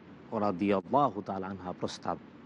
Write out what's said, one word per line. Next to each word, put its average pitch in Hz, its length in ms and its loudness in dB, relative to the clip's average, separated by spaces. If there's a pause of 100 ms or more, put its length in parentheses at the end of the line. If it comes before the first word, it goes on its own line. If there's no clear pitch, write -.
(440)
রাদিয়াল্লাহু 101 800 4
তাআলা 95 260 -4
আনহা 92 280 -8
প্রস্তাব - 360 -4 (300)